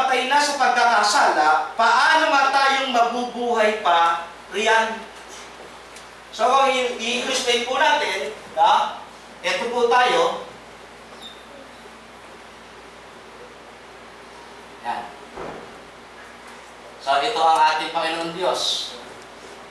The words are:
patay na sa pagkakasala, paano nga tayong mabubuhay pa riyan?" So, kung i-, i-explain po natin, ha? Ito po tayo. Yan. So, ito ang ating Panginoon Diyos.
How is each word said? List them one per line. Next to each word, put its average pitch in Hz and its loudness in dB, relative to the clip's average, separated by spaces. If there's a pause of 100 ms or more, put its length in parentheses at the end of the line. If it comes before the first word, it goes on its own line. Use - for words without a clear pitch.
patay 254 0
na 285 4
sa - 0
pagkakasala, 233 2
paano 294 4
nga 269 4
tayong 269 2
mabubuhay 240 0
pa 170 2 (240)
riyan?" 220 0 (1400)
So, 220 2
kung 269 4
i-, 247 -2
i-explain 240 -2
po 262 -2
natin, 214 0 (240)
ha? - 2 (420)
Ito 233 -2
po 240 2
tayo. - 2 (4000)
Yan. - -4 (2000)
So, 139 0
ito 160 0
ang 160 4
ating 160 2
Panginoon 165 -4
Diyos. - -2 (760)